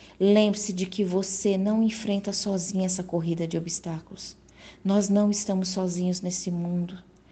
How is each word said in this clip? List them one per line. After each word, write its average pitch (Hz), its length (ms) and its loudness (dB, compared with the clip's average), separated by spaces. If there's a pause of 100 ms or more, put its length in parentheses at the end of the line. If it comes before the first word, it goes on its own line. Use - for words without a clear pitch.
(180)
Lembre-se 208 540 4
de 185 140 -2
que 202 180 0
você 190 520 0
não 214 240 2
enfrenta 202 520 0
sozinha 190 540 -2
essa 185 180 -4
corrida 170 420 -2
de 165 100 -4
obstáculos. - 800 -8 (480)
Nós 196 240 4
não 208 220 4
estamos 190 380 -2
sozinhos 180 520 -2
nesse 180 300 -6
mundo. 175 480 -4 (340)